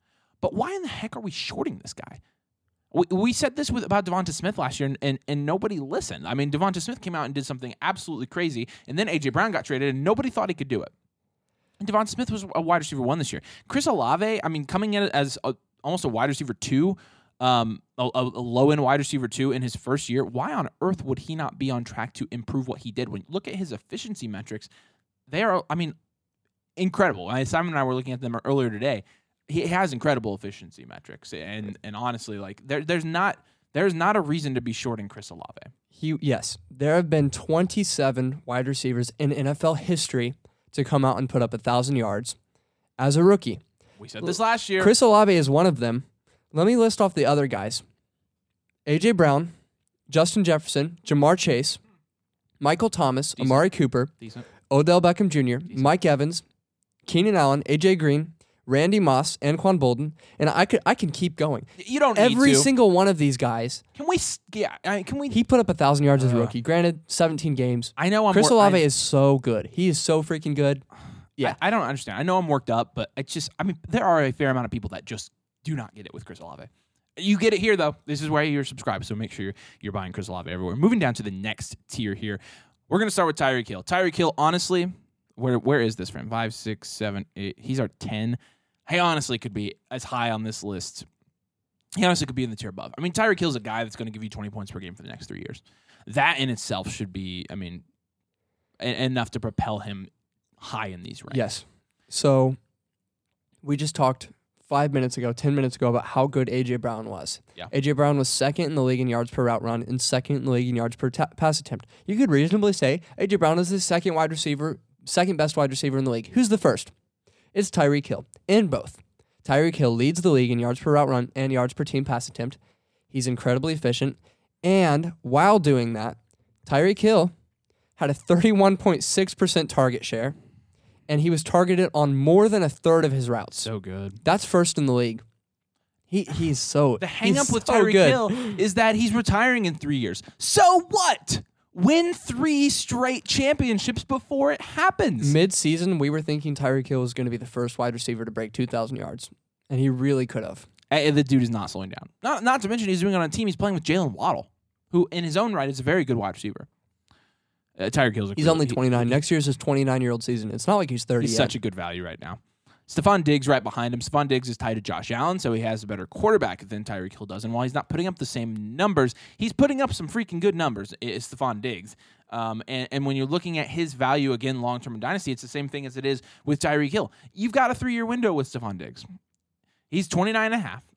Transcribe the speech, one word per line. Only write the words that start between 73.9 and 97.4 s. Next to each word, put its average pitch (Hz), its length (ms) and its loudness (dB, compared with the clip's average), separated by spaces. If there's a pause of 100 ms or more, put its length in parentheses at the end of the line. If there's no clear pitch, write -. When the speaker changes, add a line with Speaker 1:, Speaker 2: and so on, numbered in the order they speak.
Speaker 1:
are 165 180 4
a 131 100 2
fair 139 180 0
amount 123 160 0
of 104 40 -8
people 113 200 -8
that - 160 -14
just - 260 -12 (320)
do 156 100 -6
not 123 200 -10
get 104 100 -18
it - 80 -20
with - 140 -16
Chris 87 140 -18
Olave. 82 240 -18 (520)
You 196 220 2
get 220 160 2
it 180 60 0
here, 214 140 2
though. 156 300 0
This 147 160 -6
is 151 80 -6
why 151 140 0
you're 143 220 -2
subscribed, 123 420 -6
so 110 80 -8
make 107 180 -8
sure 98 140 -8
you're, 98 80 -8 (260)
you're 101 120 -10
buying 92 200 -8
Chris 92 160 -10
Olave 90 220 -10
everywhere. 90 260 -6
Moving 214 220 2
down 127 160 0
to 110 80 -8
the 104 80 -8
next 98 460 -10 (120)
tier 104 260 -6
here. 101 240 -8 (520)
We're 165 80 2
gonna 214 120 0
start 180 180 2
with 151 80 -2
Tyreek 127 300 0
Hill. 110 160 -10
Tyreek 180 320 0
Hill, 165 220 2
honestly, 175 560 0 (440)
where, 123 220 0
where 135 220 2
is 110 160 0
this 92 140 -8
from? 65 180 -12
Five, 113 240 -4
six, - 380 -10
seven, 101 340 -6 (100)
eight. 98 240 -10
He's 131 220 -6
our 107 80 -2 (100)
ten. 113 380 -6 (540)
He 170 80 0
honestly 156 400 0
could 107 160 -10
be 104 200 -8 (160)
as 127 140 -10
high 120 260 -4
on 110 140 -4
this 110 180 -10
list. 98 440 -12 (880)
He 190 80 0
honestly 170 220 2
could 127 100 -8
be 131 80 -2
in 117 60 -4
the 107 60 -10
tier 104 140 -12
above. - 280 -14
I - 20 -10
mean, 175 120 -4
Tyreek 220 280 0
Hill's 160 160 0
a 113 40 -8
guy 110 240 -6
that's 110 120 -12
gonna 113 140 -8
give 107 120 -14
you 107 80 -10
twenty 104 200 -12
points 101 200 -12
per - 80 -12
game 92 160 -14
for 82 80 -20
the - 60 -18
next - 180 -16
three 50 140 -12
years. - 220 -14 (440)
That 143 320 2
in 135 120 -2
itself 101 400 -6
should 98 220 -10
be, 90 380 -10